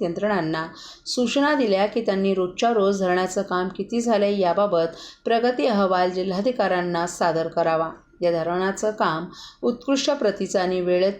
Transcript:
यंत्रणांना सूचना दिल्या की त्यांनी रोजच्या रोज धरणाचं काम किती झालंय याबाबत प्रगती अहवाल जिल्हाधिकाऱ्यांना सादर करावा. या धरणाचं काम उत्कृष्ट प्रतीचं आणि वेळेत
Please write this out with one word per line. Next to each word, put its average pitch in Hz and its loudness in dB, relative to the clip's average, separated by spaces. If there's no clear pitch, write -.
यंत्रणांना 170 -2
सूचना 285 0
दिल्या 208 2
की 220 -2
त्यांनी 196 0
रोजच्या 185 0
रोज 202 2
धरणाचं 185 0
काम 180 -2
किती 202 -4
झालंय 202 2
याबाबत 175 2
प्रगती 240 2
अहवाल 185 2
जिल्हाधिकाऱ्यांना 185 0
सादर 165 0
करावा. 160 0
या 175 2
धरणाचं 185 -2
काम 180 -2
उत्कृष्ट 269 0
प्रतीचं 202 0
आणि 185 0
वेळेत 180 2